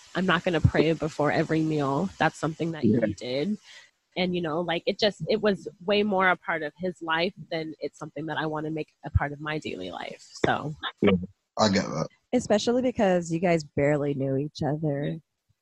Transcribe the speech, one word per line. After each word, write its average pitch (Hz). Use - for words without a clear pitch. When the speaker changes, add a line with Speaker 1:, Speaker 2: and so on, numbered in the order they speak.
Speaker 1:
I'm 175
not 175
gonna 170
pray 160
before 151
every 156
meal. 151
That's 156
something 160
that 151
Speaker 2:
Yeah. 117
Speaker 1:
he 104
did. 143
And, 180
you 175
know, 160
like, 170
it 196
just, 202
it 214
was 202
way 208
more 190
a 175
part 165
of 147
his 180
life 165
than 160
it's -
something 151
that 151
I 147
wanna 156
make 156
a 147
part 143
of 143
my 151
daily 92
life. -
So. 143
Speaker 2:
Yeah, 101
I 107
get 98
that. 71
Speaker 3:
Especially 240
because 190
you 165
guys 170
barely 143
knew 135
each 147
other. 151